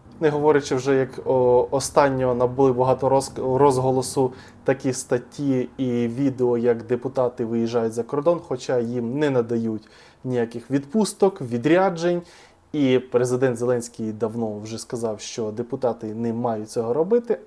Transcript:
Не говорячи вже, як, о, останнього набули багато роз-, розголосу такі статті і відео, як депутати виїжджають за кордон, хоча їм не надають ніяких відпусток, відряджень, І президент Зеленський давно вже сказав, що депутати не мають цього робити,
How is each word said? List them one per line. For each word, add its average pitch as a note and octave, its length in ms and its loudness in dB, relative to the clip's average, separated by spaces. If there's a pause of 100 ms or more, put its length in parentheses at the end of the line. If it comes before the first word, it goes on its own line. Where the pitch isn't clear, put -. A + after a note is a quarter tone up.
(200)
Не D#3 100 4
говорячи D3 460 2
вже, C3+ 200 2
як, C3 320 -2
о, B2 440 4
останнього C3+ 640 2
набули B2 380 2
багато B2+ 360 2
роз-, C3 480 0
розголосу C3 760 2 (300)
такі C3+ 300 0
статті C3+ 840 -2
і A#2+ 300 0
відео, B2 500 0
як A#2 260 2
депутати B2 600 -2
виїжджають A2+ 480 0
за A2+ 100 -4
кордон, D3 440 0
хоча B2+ 320 -2
їм A#2+ 400 -4
не D3+ 100 2
надають A#2 580 -2 (360)
ніяких A#2+ 480 -4
відпусток, F#3+ 720 0
відряджень, E3+ 800 2 (520)
І C3 260 4
президент B2 580 0
Зеленський A#2 540 -2
давно G#2+ 480 -4
вже A2 180 -10
сказав, A2+ 420 -6
що G#2+ 320 -8
депутати A#2 640 -4
не A#2 200 -2
мають A2+ 360 -4
цього A#2 240 -2
робити, A3 540 0